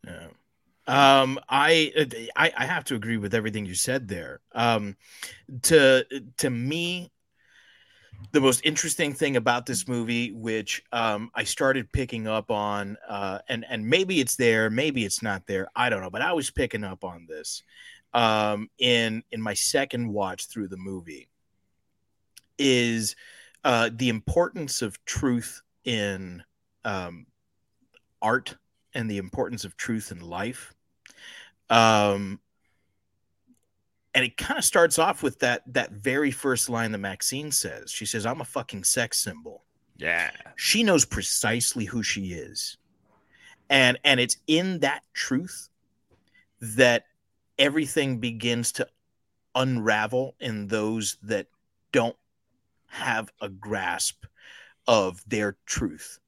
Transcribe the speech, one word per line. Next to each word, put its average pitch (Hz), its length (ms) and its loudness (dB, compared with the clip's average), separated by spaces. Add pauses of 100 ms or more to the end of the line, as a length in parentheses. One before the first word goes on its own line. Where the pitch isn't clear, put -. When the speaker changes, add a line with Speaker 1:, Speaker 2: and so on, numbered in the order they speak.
Speaker 1:
Yeah. 82 220 -14 (600)
Um, 135 520 6 (100)
I, 151 420 4 (440)
I, 160 200 2
I 135 100 -2
have 143 200 -4
to 135 100 -2
agree 113 220 -4
with 101 160 -4
everything 107 320 -2
you 90 100 -8
said 123 320 -2
there. 78 320 -10 (140)
Um, 110 420 0 (680)
to, 135 420 8 (320)
to 139 120 0
me, 170 640 -4 (1200)
the 147 100 4
most 131 220 4
interesting 151 500 -2
thing 139 220 0
about 120 320 2
this 127 200 -4
movie, 120 440 -2
which, 110 500 -6 (100)
um, 113 440 -2
I 117 80 -2
started 135 480 0
picking 120 360 -4
up 107 220 -2
on, 104 480 -2 (100)
uh, 98 320 -6 (100)
and, 113 200 -4
and 110 160 -6
maybe 180 360 2
it's - 160 -2
there, 110 340 4
maybe 131 340 0
it's - 160 -4
not 98 240 -4
there, 95 300 -4
I 123 140 2
don't 101 120 -2
know, 92 80 -10
but 107 140 -4
I 180 100 0
was 151 160 -4
picking 113 340 -4
up 95 200 -10
on 85 260 -12
this, 78 320 -12 (540)
um, 107 540 2 (100)
in, 117 520 2
in 113 100 -8
my 107 120 -2
second 131 580 -2
watch 95 360 -4
through 104 220 -8
the 95 80 -10
movie, 92 500 -12 (1300)
is, 120 580 2 (480)
uh, 117 300 4
the 123 160 0
importance 151 720 -2
of 107 240 -8
truth - 560 -2 (220)
in, 95 600 -4 (420)
um, 90 420 -6 (920)
art 127 340 -2 (400)
and 113 160 -2
the 101 80 -2
importance 107 460 -6
of 90 120 -14
truth 110 340 -6
in 85 100 -14
life. 90 520 -8 (960)
Um, 104 680 4 (1700)
and 127 120 4
it 117 120 -8
kinda 285 240 -4
starts 170 360 4
off 165 240 2
with 135 180 -2
that, 123 220 2 (120)
that 123 180 0
very 131 400 0
first 127 380 -2
line 117 240 -2
that 107 40 -6
Maxine 131 540 -6
says. 73 400 -4
She - 140 -8
says, 104 200 -4
"I'm 131 160 -4
a 123 40 -8
fucking 110 380 -8
sex - 360 0
symbol." - 440 -10 (340)
Speaker 2:
Yeah. 85 340 -2 (240)
Speaker 1:
She - 260 2
knows 196 240 6
precisely 113 800 -2
who 113 160 -6
she 98 320 -4
is. - 440 -10 (920)
And, 127 340 6
and 139 160 6
it's 120 180 0 (100)
in 175 320 2
that 139 240 0 (100)
truth - 560 -4 (920)
that 117 440 4 (540)
everything 143 600 2
begins 117 540 -2
to - 140 -4 (640)
unravel 120 840 0
in 107 280 -6
those 107 560 -2
that 104 240 -4 (440)
don't 117 240 2 (720)
have 110 440 -4 (100)
a 104 80 -8
grasp 95 760 -6 (640)
of 95 400 2
their 104 380 -2
truth. - 640 -6